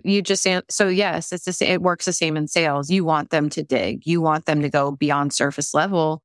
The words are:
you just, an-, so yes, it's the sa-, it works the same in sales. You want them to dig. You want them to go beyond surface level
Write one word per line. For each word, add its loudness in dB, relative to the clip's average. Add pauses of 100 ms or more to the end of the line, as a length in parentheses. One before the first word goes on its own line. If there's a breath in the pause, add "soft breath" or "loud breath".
you 2
just, 0
an-, 0
so 2
yes, 0
it's -10
the -4
sa-, 0
it 2
works 0
the -2
same 0
in -2
sales. 0
You 2
want 0
them 2
to -6
dig. -2
You 2
want 0
them 0
to -2
go 2
beyond 0
surface -2
level 0